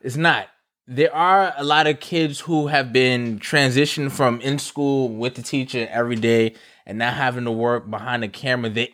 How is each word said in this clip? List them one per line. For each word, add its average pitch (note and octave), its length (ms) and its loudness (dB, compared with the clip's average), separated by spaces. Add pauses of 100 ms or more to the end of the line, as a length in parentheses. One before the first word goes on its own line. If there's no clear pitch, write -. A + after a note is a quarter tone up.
It's B2+ 160 -6
not. D3+ 320 0 (380)
There C#3+ 280 2
are F#3 420 4
a C#3+ 60 -6
lot D3+ 240 4
of D3 120 0
kids D#3+ 420 -2
who D#3 260 0
have C3+ 260 0
been B2 460 2
transitioned C#3+ 720 2
from A#2+ 300 2
in C#3 180 -2
school C#3 500 0
with A#2 240 -4
the - 80 -12
teacher C3+ 500 -4
every A#2+ 240 0
day A2+ 380 2 (320)
and G#2 120 -10
now A#2 140 0
having B2+ 320 -2
to A#2+ 80 -4
work A#2 380 -2
behind A2+ 340 -6
the G#2 60 -6
camera. B2 400 -4
There A#2 240 -2